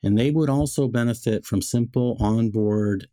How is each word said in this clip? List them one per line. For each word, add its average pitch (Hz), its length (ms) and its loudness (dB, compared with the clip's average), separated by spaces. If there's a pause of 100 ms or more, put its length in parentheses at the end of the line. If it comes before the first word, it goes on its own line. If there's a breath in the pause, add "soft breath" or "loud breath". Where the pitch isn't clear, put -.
And 101 160 2
they 131 120 2
would 151 180 2
also 139 400 0
benefit 117 560 -2
from - 180 -2
simple 120 560 -2
onboard 104 960 0